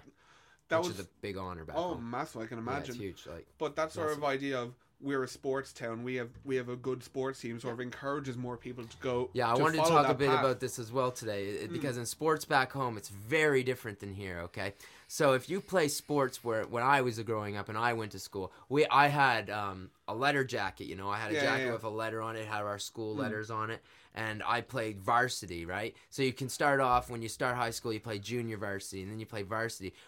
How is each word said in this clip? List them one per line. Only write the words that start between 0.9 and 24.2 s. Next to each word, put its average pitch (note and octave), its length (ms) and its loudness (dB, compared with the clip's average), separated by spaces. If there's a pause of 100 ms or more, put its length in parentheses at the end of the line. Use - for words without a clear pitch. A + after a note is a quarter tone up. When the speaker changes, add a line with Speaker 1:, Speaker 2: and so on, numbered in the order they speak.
Speaker 2:
is F#2 60 -8
a - 40 -16 (120)
big G2+ 160 -6
honor F2+ 280 -8
back - 120 -10
Speaker 1:
Oh, F3 180 0
Speaker 2:
home. A#2 140 -8
Speaker 1:
massive, B2 320 -6
I A2+ 40 -6
can A2+ 120 -8
Speaker 2:
Yeah, A#2+ 200 -4
it's - 120 -6
Speaker 1:
imagine. A#2+ 60 -8
Speaker 2:
huge, G2+ 320 -8
like, D#2+ 200 -14 (100)
Speaker 1:
But D#3 180 -4
that D#3+ 160 0
sort D#3 200 0
of D3 80 -4
Speaker 2:
massive. D3+ 40 -2 (120)
Speaker 1:
idea C3+ 260 -2
of A#2+ 120 -6 (280)
we're C#3 220 0
a B2+ 40 -2
sports C3+ 460 -4
town, A#2 300 -6
we B2+ 120 -2
have, B2 140 -4 (160)
we C3+ 100 0
have B2 140 0
a B2 80 -4
good B2 260 -4
sports C3+ 380 -4
team, A#2 180 -6
sort B2 140 -4
of A#2 60 -6
Speaker 2:
Yeah. B2 80 -4
Speaker 1:
encourages C#3 500 -4
more B2 180 -4
people B2 300 -10
to A2+ 120 -16
go B2 360 0
Speaker 2:
Yeah, A#2+ 180 4
I A#2+ 40 6
Speaker 1:
to C3 60 6
Speaker 2:
wanted D#3+ 160 6
to D#3 60 6
Speaker 1:
follow E3 120 8
Speaker 2:
talk D3 120 8
Speaker 1:
that C3 60 6
Speaker 2:
a C3 40 2
bit C#3 120 4
Speaker 1:
path. D3+ 100 6
Speaker 2:
about C3 220 4
this B2 180 -4
as A2 120 -8
well B2+ 200 2
today, G2+ 380 -4
it, G#2 200 -4
Speaker 1:
Mm. - 40 -6
Speaker 2:
because D3 240 -2
in A#2+ 80 -4
sports D3+ 400 0
back C3 260 4
home, B2+ 260 -2
it's G2+ 120 -12
very C3 540 4
different A#2+ 360 -2
than G2+ 140 -8
here, F#2+ 280 -6
okay? G2 320 -4 (340)
So C#3+ 260 4
if B2+ 160 0
you F#3 120 -2
play E3+ 280 2
sports C#3+ 540 0
where, A2 220 0
when A#2 180 -2
I C#3 180 6
was A#2+ 200 0
growing G#2 360 -2
up G2+ 120 -6
and G#2+ 80 -4
I A#2+ 160 4
went A2 200 -4
to F#2+ 60 -10
school, F#2+ 340 -8 (160)
we, D3 180 4
I C#3+ 200 8
had, B2+ 420 4
um, G2 420 -4 (160)
a G2+ 80 -4
letter C#3 280 2
jacket, G#2 420 -4
you E2+ 100 -8
know, F#2+ 140 -6
I G2+ 80 -2
had A2 140 -4
a - 40 0
Speaker 1:
Yeah, D3 80 2
yeah, C#3 60 4
Speaker 2:
jacket C3+ 160 0
Speaker 1:
yeah. B2 80 -2
Speaker 2:
with A2 100 -4
a A2 60 -4
letter A2 320 -4
on A2+ 140 -4
it, A2 120 -6
had G#2+ 160 -4
our G#2 160 -4
school G#2+ 360 -6
Speaker 1:
Mm. G#2 40 -2
Speaker 2:
letters G#2+ 320 -4
on A2 200 -2
it, A2 100 -8 (340)
and A2 280 -4